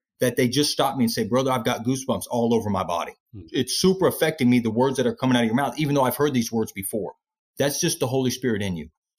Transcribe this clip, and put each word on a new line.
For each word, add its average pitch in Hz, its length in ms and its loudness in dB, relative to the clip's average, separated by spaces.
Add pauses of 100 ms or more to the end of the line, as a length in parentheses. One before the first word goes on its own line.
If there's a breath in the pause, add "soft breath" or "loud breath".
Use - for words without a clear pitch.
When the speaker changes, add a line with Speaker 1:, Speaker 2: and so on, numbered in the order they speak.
(220)
Speaker 1:
that 123 160 2
they 131 100 4
just 143 240 2
stop 139 260 0
me 127 60 2
and 113 80 2
say, 117 160 -2
"Brother, 131 240 0
I've 120 140 -2
got 113 200 -2
goosebumps 127 460 -2
all 117 240 2
over 104 160 0
my 95 120 0
body. 82 300 -4 (180)
Speaker 2:
Hmm. 101 100 -16 (100)
Speaker 1:
It's - 280 -2
super 185 280 2
affecting 156 420 2
me, 123 80 6
the 117 140 0
words 127 260 0
that 127 80 0
are 117 80 2
coming 127 240 2
out 120 60 4
of 117 40 2
your 110 80 0
mouth, 135 220 -2
even 147 160 0
though 139 100 4
I've 123 140 0
heard 147 160 2
these 117 180 0
words 110 200 -2
before." 98 420 -8 (460)
That's 143 200 0
just 170 200 -2
the 135 80 0
Holy 127 240 0
Spirit 110 320 -2
in 92 120 -4
you. 76 140 -10 (280)